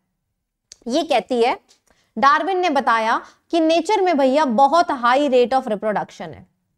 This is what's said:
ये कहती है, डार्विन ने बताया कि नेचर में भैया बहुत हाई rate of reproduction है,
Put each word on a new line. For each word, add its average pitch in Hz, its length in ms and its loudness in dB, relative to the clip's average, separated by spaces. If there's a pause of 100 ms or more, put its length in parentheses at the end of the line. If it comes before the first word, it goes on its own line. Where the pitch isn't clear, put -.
(880)
ये 269 160 -2
कहती 262 400 -2
है, 285 160 0 (580)
डार्विन 311 420 2
ने 359 120 0
बताया 240 500 0 (300)
कि 339 100 0
नेचर 330 420 0
में 359 160 0
भैया 277 260 2
बहुत 277 460 2
हाई 262 380 0
rate 247 240 2
of 262 120 0
reproduction 208 560 -6
है, 147 260 -16 (320)